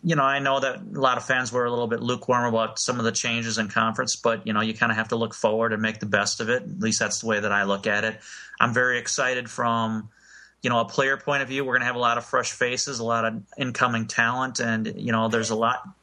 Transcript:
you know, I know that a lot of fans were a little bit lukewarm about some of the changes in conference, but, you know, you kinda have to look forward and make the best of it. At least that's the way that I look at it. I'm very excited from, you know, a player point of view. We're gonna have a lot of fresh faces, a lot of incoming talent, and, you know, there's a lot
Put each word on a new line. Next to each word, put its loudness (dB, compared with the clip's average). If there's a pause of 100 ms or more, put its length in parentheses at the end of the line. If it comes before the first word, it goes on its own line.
you 2
know, 4
I 4
know 2
that -2
a -10
lot 4
of -6
fans 0
were 2
a 0
little -2
bit -2
lukewarm 0
about 0
some 0
of 0
the 2
changes -2
in 0
conference, 0
but, 0
you 0
know, 4
you 0
kinda 0
have -2
to 0
look -2
forward 2
and 0
make -2
the -6
best 0
of -2
it. 0
At -10
least 0
that's -2
the -4
way 2
that 0
I 2
look 0
at 0
it. -4 (400)
I'm 4
very 2
excited -2
from, 0 (540)
you 0
know, 4
a 2
player 0
point -2
of -8
view. -4
We're -2
gonna 2
have -2
a -6
lot 2
of -6
fresh 0
faces, -2
a -4
lot 2
of -2 (120)
incoming 0
talent, 0
and, 0
you -2
know, 2
there's 0
a 0
lot 0 (160)